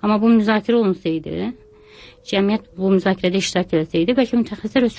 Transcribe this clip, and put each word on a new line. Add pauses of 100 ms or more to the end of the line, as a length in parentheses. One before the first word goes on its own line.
Amma
bu
müzakirə
olunsaydı, (800)
cəmiyyət
bu
müzakirədə
iştirak
eləsəydi,
bəlkə
mütəxəssislər
öz